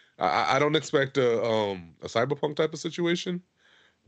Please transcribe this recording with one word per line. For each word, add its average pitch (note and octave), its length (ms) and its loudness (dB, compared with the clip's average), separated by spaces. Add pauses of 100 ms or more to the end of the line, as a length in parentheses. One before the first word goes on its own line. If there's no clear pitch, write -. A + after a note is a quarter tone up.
(200)
I, F2+ 80 0
I, F#2+ 280 2
I C#3 40 2
don't D3 160 2
expect C#3 420 0
a, A#2 260 2
um, G2+ 580 -2
a - 60 -14
Cyberpunk C#3 500 -2
type D#3+ 160 0
of D#3 60 -12
situation, F3 600 -4 (680)